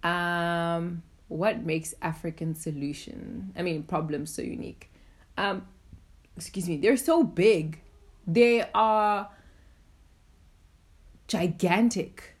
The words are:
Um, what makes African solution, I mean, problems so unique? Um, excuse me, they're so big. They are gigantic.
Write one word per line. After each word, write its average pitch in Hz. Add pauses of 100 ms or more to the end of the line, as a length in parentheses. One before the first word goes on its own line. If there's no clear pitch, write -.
Um, 170 (240)
what 180
makes 160
African 160
solution, 151
I 165
mean, 165
problems 156
so -
unique? - (480)
Um, 190 (720)
excuse 175
me, 160
they're 208
so 330
big. 170 (440)
They 233
are 208 (2000)
gigantic. 185